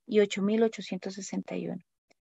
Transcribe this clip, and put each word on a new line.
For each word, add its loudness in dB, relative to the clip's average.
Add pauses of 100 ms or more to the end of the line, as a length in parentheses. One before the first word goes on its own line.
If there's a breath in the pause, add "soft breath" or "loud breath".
y 4
ocho 4
mil 4
ochocientos -2
sesenta -8
y -4
uno, -8 (500)